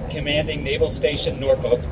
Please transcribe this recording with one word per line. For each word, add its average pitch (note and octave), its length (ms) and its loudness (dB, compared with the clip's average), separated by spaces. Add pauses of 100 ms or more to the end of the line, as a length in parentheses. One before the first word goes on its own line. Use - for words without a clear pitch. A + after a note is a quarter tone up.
commanding D3+ 540 -2
Naval D3+ 280 0
Station B2+ 500 0
Norfolk, B2+ 400 2 (120)